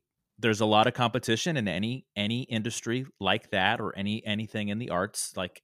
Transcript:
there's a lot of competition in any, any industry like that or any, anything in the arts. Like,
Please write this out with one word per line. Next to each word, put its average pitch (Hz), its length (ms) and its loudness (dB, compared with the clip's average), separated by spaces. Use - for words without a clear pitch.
there's 110 200 2
a 113 40 6
lot 107 220 8
of 123 60 2
competition 120 640 0
in 110 100 0
any, 107 380 -2
any 110 280 -2
industry 117 640 -4
like 98 320 0
that 104 300 2
or 104 160 -6
any, 104 280 -4
anything 107 440 -6
in 104 100 -4
the 123 100 -8
arts. - 460 -4
Like, 92 280 -8